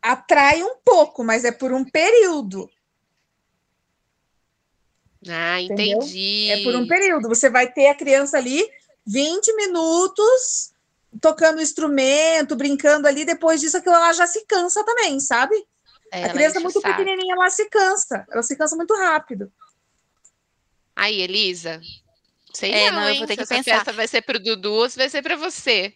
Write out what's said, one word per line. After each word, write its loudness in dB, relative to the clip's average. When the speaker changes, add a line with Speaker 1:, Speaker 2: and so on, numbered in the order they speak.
Speaker 1:
Atrai 2
um -6
pouco, 4
mas 0
é 2
por -6
um -2
período. 2
Speaker 2:
Ah, -4
Speaker 1:
Entendeu? -2
Speaker 2:
entendi. -4
Speaker 1:
É 0
por -2
um -2
período. 0
Você 2
vai 2
ter 4
a 4
criança 0
ali 0
vinte -2
minutos 0
tocando 2
instrumento, 0
brincando 2
ali. 0
Depois 0
disso, -2
aquilo 2
ela 4
já 2
se -6
cansa 0
também, 0
sabe? 0
Speaker 2:
É, -10
Speaker 1:
A -8
Speaker 2:
ela -4
Speaker 1:
criança 2
é -
Speaker 2:
enche -
o -4
Speaker 1:
muito -2
Speaker 2:
saco. -2
Speaker 1:
pequenininha, -2
ela 2
se -2
cansa. -2
Ela -4
se -6
cansa -2
muito -2
rápido. -4
Speaker 2:
Aí, -2
Elisa, -4
sei -6
Speaker 3:
É, 2
Speaker 2:
não, -4
Speaker 3:
não, 0
eu 0
Speaker 2:
hein, -4
Speaker 3:
vou -6
ter -6
Speaker 2:
se -4
Speaker 3:
que -8
Speaker 2:
essa -6
Speaker 3:
pensar. 0
Speaker 2:
festa -4
vai -4
ser -2
pro -6
Dudu -6
ou 0
se -10
vai -2
ser -6
pra -4
você. -6